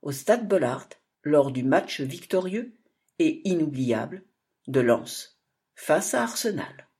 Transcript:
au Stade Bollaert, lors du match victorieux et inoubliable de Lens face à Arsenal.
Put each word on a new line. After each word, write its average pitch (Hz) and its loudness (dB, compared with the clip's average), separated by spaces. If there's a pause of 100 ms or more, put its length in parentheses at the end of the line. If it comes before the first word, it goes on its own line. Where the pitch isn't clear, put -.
au 143 -8
Stade 214 0
Bollaert, 139 0 (340)
lors 147 4
du 127 -4
match 147 2
victorieux 185 -4 (460)
et - 0
inoubliable 139 -2 (420)
de 135 2
Lens - 0 (360)
face 175 0
à 240 0
Arsenal. - -6 (100)